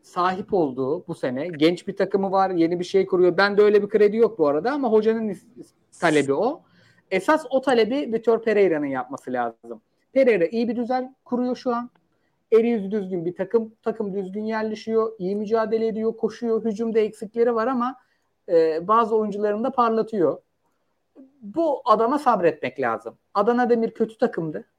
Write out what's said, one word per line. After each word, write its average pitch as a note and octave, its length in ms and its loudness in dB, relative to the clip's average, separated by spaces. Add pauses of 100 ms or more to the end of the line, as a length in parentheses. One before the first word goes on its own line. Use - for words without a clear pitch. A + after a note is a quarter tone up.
sahip F#3 520 -2
olduğu C#3 540 0
bu E3 80 -8
sene C3+ 320 -4
genç E3+ 400 0
bir F#3+ 80 -10
takımı F#3+ 360 -2
var, F#3+ 180 2
yeni F3 300 0
bir F3+ 60 -4
şey F#3+ 200 2
kuruyor. F3+ 320 4
Bende G3+ 240 4
öyle G#3 220 6
bir G3+ 60 -8
kredi G#3 280 4
yok A3+ 220 2
bu D3+ 80 4
arada D#3 240 0
ama C4+ 200 -2
hocanın A3 380 2
is-, - 160 -10 (540)
talebi D3 340 2
o. A3+ 280 -2 (500)
Esas D4+ 380 2
o C4 120 0
talebi B3 520 0
Vitor A3+ 300 0
Pereira'nın F#3 420 2
yapması C3+ 480 -8
lazım. A#2 480 -6 (320)
Pereira A#3 320 4
iyi A3+ 220 -4
bir A#3 80 -6
düzen B3+ 400 -6 (100)
kuruyor B3 300 -4
şu A#3+ 200 -6
an. A#3+ 140 -8 (600)
Eli A3+ 160 4
yüzü G3+ 240 -2
düzgün F#3+ 340 -6
bir F3 100 -4
takım, A3 480 -4
takım G#3+ 300 -6
düzgün G3 300 -6
yerleşiyor, A3 760 -2
iyi F#3+ 160 -4
mücadele A3 520 0
ediyor, A3 300 -4
koşuyor, A3 480 -4
hücumda A3+ 340 -2
eksikleri A3+ 560 -2
var A3 120 0
ama, C4 280 -2 (540)
e, E3 380 2
bazı G#3+ 280 2
oyuncularını G#3 480 -2
da B3+ 80 -2
parlatıyor. A3 680 0 (1040)
Bu C#4 440 -2
adama A3+ 340 2
sabretmek F3 600 0
lazım. A#2 380 -4 (160)
Adana A#3 360 2
Demir A3+ 220 0
kötü A3 260 -4
takımdı. F#3 480 -4 (140)